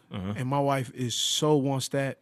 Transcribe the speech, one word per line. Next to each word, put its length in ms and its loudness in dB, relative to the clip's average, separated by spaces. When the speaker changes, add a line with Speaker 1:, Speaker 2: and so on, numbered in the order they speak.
Speaker 1:
Uh-huh. 240 -4
Speaker 2:
and 120 -4
my 120 0
wife 340 0
is 200 -2
so 420 2
wants 320 0
that. 340 -2